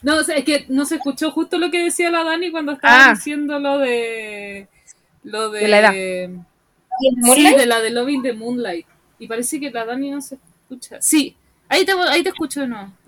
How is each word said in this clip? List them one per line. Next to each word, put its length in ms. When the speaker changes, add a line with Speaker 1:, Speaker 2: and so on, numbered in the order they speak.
Speaker 1:
No, 160
o 60
sea, 120
es 80
que 240
no 160
se 120
escuchó 340
justo 280
lo 120
que 120
decía 280
la 140
Dani 260
cuando 220
estaba 380
Speaker 2:
Ah. 40
Speaker 1:
diciendo 440
lo 200
de, 880
lo 260
de 100
Speaker 2:
De 80
la 120
edad. 120
Speaker 1:
Sí, 1200
Speaker 3:
¿Moonlight? 420
Speaker 1:
de 80
la 140
de 100
Love 200
in 120
the 100
Moonlight. 540
Y 80
parece 340
que 100
la 140
Dani 260
no 100
se 160
escucha. 380
Sí, 360
ahí 160
te, 80
ahí 300
te 80
escucho 300
de 80
nuevo. 240